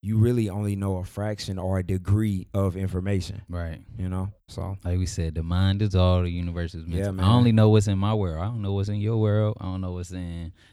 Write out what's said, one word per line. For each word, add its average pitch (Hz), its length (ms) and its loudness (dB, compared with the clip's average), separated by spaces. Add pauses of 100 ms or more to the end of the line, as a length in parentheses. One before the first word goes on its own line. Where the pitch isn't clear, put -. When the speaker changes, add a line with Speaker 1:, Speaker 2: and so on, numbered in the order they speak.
Speaker 1:
you 107 160 0
really 113 320 4
only 101 260 -2
know 98 220 -2
a 90 60 -6
fraction 101 540 -6
or 95 220 -2
a 92 40 -2
degree 95 680 -2
of 98 240 0
information. 95 720 -4
Speaker 2:
Right. 85 300 -8 (180)
Speaker 1:
You 92 120 -4
know? 95 220 -4 (160)
So 95 360 -8
Speaker 2:
Like 90 160 0
we 92 60 2
said, 82 300 -4
the 80 80 -4
mind 95 380 2
is 101 140 0
all, 90 280 6
the 87 60 -2
universe 87 460 -4
is 80 100 -10
mental. 82 140 -4
Speaker 1:
Yeah, 98 100 -2
Speaker 2:
I - 20 -4
Speaker 1:
man. 95 140 -2
Speaker 2:
only 120 260 6
know 110 180 8
what's 107 180 6
in 101 100 2
my 101 160 0
world. 87 280 -2
I 92 40 -2
don't 113 160 -6
know 98 120 -4
what's 98 160 -2
in 104 80 -4
your 107 200 0
world. 107 420 2
I - 60 -8
don't 92 160 -4
know 92 120 -6
what's 90 180 -8
in 85 420 -8 (200)